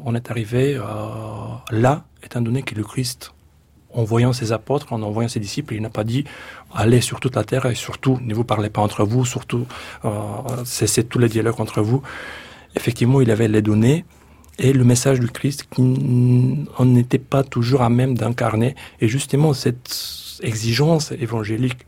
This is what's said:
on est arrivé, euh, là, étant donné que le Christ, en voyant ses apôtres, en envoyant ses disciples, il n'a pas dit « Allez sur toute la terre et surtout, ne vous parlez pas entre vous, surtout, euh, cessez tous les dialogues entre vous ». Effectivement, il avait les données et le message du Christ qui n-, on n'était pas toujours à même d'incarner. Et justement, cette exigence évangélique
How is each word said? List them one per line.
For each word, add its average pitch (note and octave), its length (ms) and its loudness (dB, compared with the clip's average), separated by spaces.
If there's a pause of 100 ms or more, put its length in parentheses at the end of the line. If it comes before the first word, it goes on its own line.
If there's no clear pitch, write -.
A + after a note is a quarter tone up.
on A#2 80 -2
est A#2+ 160 -4
arrivé, A#2+ 460 0
euh, A#2 80 -6 (880)
là, B2 340 2 (180)
étant - 180 -6
donné A#2+ 200 -2
que G#2+ 140 -10
le G#2+ 80 -4
Christ, - 500 -8 (580)
en A#2+ 120 -2
voyant A#2 300 2
ses A2+ 180 -4
apôtres, C3+ 420 -2
en A2 80 -4
envoyant G#2+ 260 -2
ses A2+ 120 -6
disciples, G#2 340 -6
il G#2+ 80 -4
n'a A2 80 -6
pas G#2+ 140 -4
dit « B2 220 -2 (480)
Allez A#2+ 280 6
sur - 180 -4
toute B2+ 160 -2
la A2 80 0
terre B2+ 220 -2
et A#2+ 100 0
surtout, - 460 -2
ne A2 140 -4
vous A#2 80 0
parlez G#2+ 260 -2
pas G#2+ 120 -2
entre G#2 220 0
vous, B2 220 2
surtout, B2 400 -4 (400)
euh, A2+ 40 -2 (540)
cessez A#2+ 400 0
tous - 140 -4
les A#2+ 100 6
dialogues A2+ 320 0
entre A2 220 -2
vous ». A#2+ 220 2 (720)
Effectivement, B2 460 2
il A#2+ 100 4
avait A2 160 2
les G#2+ 160 4
données A2 420 4 (540)
et C3 140 4
le B2+ 100 4
message B2 360 4
du A#2 80 0
Christ - 420 -6
qui - 120 0
n-, B2+ 840 2 (100)
on B2+ 80 4
n'était B2 340 6
pas C3+ 240 0
toujours B2 380 0
à A#2 80 4
même B2 260 2
d'incarner. A#2 600 0 (260)
Et A#2+ 60 4
justement, C#3 460 2
cette - 880 -6
exigence B2 720 0
évangélique A2+ 760 -4